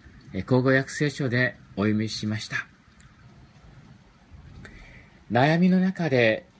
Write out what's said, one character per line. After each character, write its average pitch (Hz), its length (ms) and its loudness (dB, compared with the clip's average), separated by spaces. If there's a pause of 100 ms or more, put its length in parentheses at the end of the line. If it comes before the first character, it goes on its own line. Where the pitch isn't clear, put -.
(340)
え、 95 100 -6
口 127 180 2
語 135 100 2
訳 135 180 2
聖 147 200 -4
書 139 200 -4
で 123 260 -2 (220)
お 98 60 0
読 107 120 2
み 107 140 -2
し - 180 -8
ま 107 100 -4
し - 100 -12
た。 - 200 -8 (2750)
悩 143 260 4
み 180 120 4
の 185 100 4
中 185 300 -2
で 117 360 2 (140)